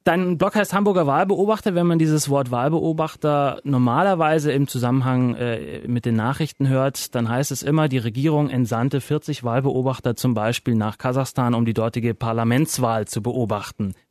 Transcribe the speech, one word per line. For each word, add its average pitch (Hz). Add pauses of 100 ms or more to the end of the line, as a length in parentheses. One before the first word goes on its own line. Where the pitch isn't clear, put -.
Dein 180
Blog 196
heißt 196
Hamburger 196
Wahlbeobachter. 190
Wenn 175
man 170
dieses 156
Wort 139
Wahlbeobachter 147
normalerweise 151
im 139
Zusammenhang, 127
äh, 113
mit 120
den 113
Nachrichten 139
hört, 135
dann 117
heißt 131
es 127
immer, 156
die 131
Regierung 135
entsandte 123
vierzig 147
Wahlbeobachter 127
zum 127
Beispiel 117
nach 107
Kasachstan, 127
um 117
die 113
dortige 113
Parlamentswahl 117
zu 110
beobachten. 107 (160)